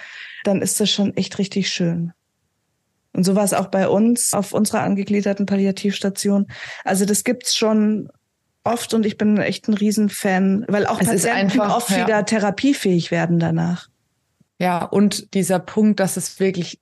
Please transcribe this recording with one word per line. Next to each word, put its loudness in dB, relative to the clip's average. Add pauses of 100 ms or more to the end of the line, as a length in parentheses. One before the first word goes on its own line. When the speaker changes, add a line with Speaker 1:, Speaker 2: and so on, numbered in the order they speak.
(440)
Speaker 1:
dann 0
ist -2
das 2
schon 0
echt -4
richtig -2
schön. -2 (1000)
Und 0
so 2
war 2
es 0
auch 0
bei 0
uns 2
auf -2
unserer 0
angegliederten 0
Palliativstation. 0 (380)
Also 0
das 0
gibt's -2
schon 2 (560)
oft -2
und 2
ich -2
bin 2
echt -2
ein 2
Riesenfan, 0
weil 0
auch -2
Speaker 2:
Es 2
ist 0
Speaker 1:
Patienten 0
Speaker 2:
einfach, 2
Speaker 1:
oft -2
Speaker 2:
ja. 0
Speaker 1:
wieder 2
therapiefähig 0
werden 2
danach. -2 (720)
Speaker 2:
Ja, 0
und 0
dieser 2
Punkt, 2
dass 0
es -8
wirklich -2